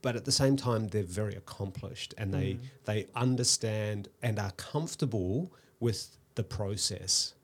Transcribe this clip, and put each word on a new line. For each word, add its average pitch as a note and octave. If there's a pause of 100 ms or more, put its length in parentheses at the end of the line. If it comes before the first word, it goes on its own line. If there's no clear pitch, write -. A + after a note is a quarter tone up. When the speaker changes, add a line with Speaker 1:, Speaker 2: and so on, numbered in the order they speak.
Speaker 1:
but A#2+
at A#2
the C3+
same C3+
time, A2+
they're G#2+
very G2+
accomplished -
and G2+
they, C3
Speaker 2:
Mm. A#2+ (260)
Speaker 1:
they G#2
understand A2 (120)
and A2
are G2
comfortable B2+ (280)
with - (200)
the A2
process - (100)